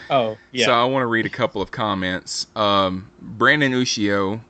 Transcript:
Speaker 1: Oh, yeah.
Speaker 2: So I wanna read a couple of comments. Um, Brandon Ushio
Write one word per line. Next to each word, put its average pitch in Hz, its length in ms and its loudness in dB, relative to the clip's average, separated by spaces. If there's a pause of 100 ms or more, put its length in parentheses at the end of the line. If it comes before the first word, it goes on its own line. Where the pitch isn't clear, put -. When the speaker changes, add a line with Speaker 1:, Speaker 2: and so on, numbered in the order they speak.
Speaker 1:
Oh, 113 300 0 (140)
yeah. 120 140 2
Speaker 2:
So 127 60 4
I 117 120 4
wanna 131 240 0
read 113 180 0
a 101 40 -8
couple 107 300 -4
of 92 120 -6
comments. 95 840 -4
Um, 98 560 0 (100)
Brandon 127 520 2
Ushio 104 760 0